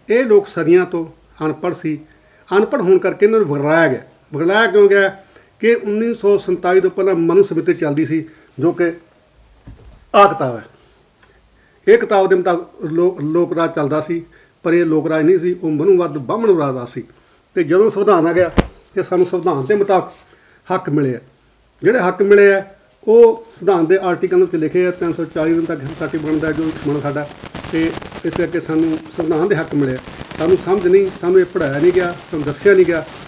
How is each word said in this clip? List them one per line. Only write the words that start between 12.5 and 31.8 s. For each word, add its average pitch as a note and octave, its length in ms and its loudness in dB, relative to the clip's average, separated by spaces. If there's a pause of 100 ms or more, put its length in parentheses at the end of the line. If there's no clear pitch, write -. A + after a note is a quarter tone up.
ਲੋ-, E3+ 360 -2
ਲੋਕ E3 320 -2
ਰਾਜ E3 220 -2
ਚੱਲਦਾ D3+ 260 -2
ਸੀ, E3 240 -6 (380)
ਪਰ E3 120 0
ਇਹ E3+ 100 2
ਲੋਕ D#3 240 0
ਰਾਜ D#3 160 0
ਨਹੀਂ F3+ 140 4
ਸੀ, F3+ 240 -2
ਉਹ D#3+ 80 -4
ਮਨੂਵਾਦ, E3 480 0
ਬਾਹਮਣ F#3 400 0
ਰਾਜ C3 300 -4
ਸੀ। - 140 -12 (520)
ਤੇ F3+ 100 -2
ਜਦੋਂ F#3 260 2
ਸੰਵਿਧਾਨ G3 360 2
ਆ E3+ 60 0
ਗਿਆ E3+ 180 0 (440)
ਤੇ F#3+ 80 -4
ਸਾਨੂੰ F3+ 240 0
ਸੰਵਿਧਾਨ D#3+ 400 -4
ਦੇ G#3 80 0
ਮੁਤਾਬਕ G3+ 380 0 (600)
ਹੱਕ F3+ 160 -4
ਮਿਲੇ C#3+ 240 0
ਆ। A#2 40 -10 (640)
ਜਿਹੜੇ A3+ 160 2
ਹੱਕ F3+ 240 -2
ਮਿਲੇ G3+ 320 6
ਆ, F#3+ 100 -2 (440)
ਉਹ A3+ 380 6 (120)
ਸੰਵਿਧਾਨ F3 280 0
ਦੇ F#3 160 2
ਆਰਟੀਕਲ F3+ 380 0
ਵਿੱਚ F3 140 0
ਲਿਖੇ E3+ 320 -2
ਆ, F3+ 40 0
ਤਿੰਨ F3 220 -6
ਸੌ E3+ 120 -6
ਚਾਲੀ D#3+ 300 -2
ਦਿਨ E3 100 -2
ਤੱਕ D#3+ 160 -6 (180)
ਸਾਡੀ D#3 200 -6
ਬਣਦਾ D#3 340 -4
ਜੋ D#3 120 -4 (240)
ਮਨ D3 120 -2
ਸਾਡਾ, D3 280 -6 (440)
ਤੇ E3 200 -2 (320)
ਇਸ E3 100 -6
ਕਰਕੇ E3 260 -4
ਸਾਨੂੰ D#3+ 380 -2 (180)
ਸੰਵਿਧਾਨ E3 320 -2
ਦੇ G3+ 80 0
ਹੱਕ D#3 180 -6
ਮਿਲੇ C#3 200 -2
ਆ। - 20 -8 (420)
ਸਾਨੂੰ E3+ 260 2
ਸਮਝ F3+ 220 0
ਨਹੀਂ, F#3+ 200 4 (140)
ਸਾਨੂੰ F#3 200 2
ਇਹ F3+ 40 2
ਪੜ੍ਹਾਇਆ D#3 340 -4
ਨਹੀਂ F3 140 2